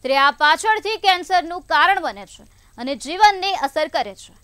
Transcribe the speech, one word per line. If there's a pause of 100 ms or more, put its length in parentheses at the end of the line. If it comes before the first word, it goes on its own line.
ત્યારે
આ
પાછળથી
કેન્સરનું
કારણ
બને
છે (340)
અને
જીવનને
અસર
કરે
છે. (100)